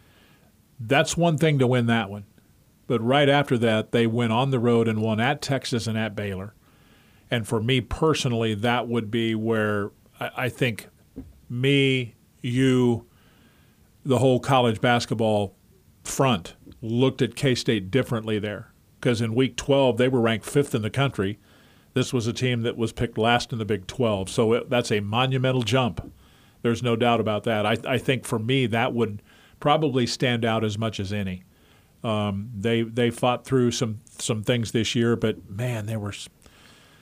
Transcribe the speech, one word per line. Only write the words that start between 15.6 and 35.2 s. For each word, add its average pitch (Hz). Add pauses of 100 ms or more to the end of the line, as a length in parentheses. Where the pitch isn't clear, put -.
front 120 (260)
looked 120
at 110
K-State 117
differently 110
there. 104 (300)
'Cause 120
in 110
week 131
twelve, 135
they 123
were 131
ranked 113
fifth 143
in 113
the 107
country. 107 (560)
This 127
was 117
a 117
team 123
that 117
was 113
picked 120
last 117
in 123
the 110
Big 101
twelve. 104
So 113
it, 120
that's 120
a 107
monumental 127
jump. 113 (500)
There's 117
no 120
doubt 117
about 104
that. 107
I, 107 (100)
I 131
think 123
for 120
me, 123
that 117
would 107 (380)
probably 147
stand 120
out 110
as 104
much 110
as 95
any. 95 (600)
Um, 104
they, 117
they 117
fought 123
through 123
some, 110 (180)
some 107
things 120
this 113
year, 117
but 110